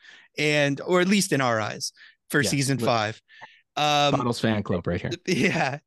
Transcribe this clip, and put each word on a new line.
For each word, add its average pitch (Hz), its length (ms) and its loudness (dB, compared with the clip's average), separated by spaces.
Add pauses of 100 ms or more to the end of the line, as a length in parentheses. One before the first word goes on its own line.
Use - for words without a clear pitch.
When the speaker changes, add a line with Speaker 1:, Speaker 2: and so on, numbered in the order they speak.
(380)
Speaker 1:
and, 143 420 0
or 180 220 2
at 180 60 0
least 196 260 0
in 139 80 2
our 117 180 2
eyes, 117 320 -6 (380)
for 147 100 2
Speaker 2:
Yeah, 143 80 0
Speaker 1:
season 139 300 0
Speaker 2:
li- 113 80 -4
Speaker 1:
five. 110 340 0 (540)
Um, 147 380 2
Speaker 2:
Bottles 123 260 0
fan 107 240 0
club 92 240 -4
right 87 140 -2
here. - 180 -6
Speaker 1:
<laughs> - 80 -20
yeah. 151 600 0